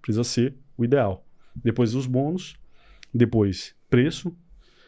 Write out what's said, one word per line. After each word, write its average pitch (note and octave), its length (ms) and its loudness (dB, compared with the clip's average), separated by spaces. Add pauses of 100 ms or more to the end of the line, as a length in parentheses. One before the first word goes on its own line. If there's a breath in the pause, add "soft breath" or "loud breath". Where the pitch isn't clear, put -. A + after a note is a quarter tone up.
precisa A2+ 240 -2
ser B2 300 0 (220)
o A#2 60 -2
ideal. A#2 420 0 (300)
Depois A#2 400 0
os C3 100 -4
bônus, C#3+ 520 -2 (560 soft breath)
depois A2 600 0 (160)
preço, D3+ 460 0 (520 soft breath)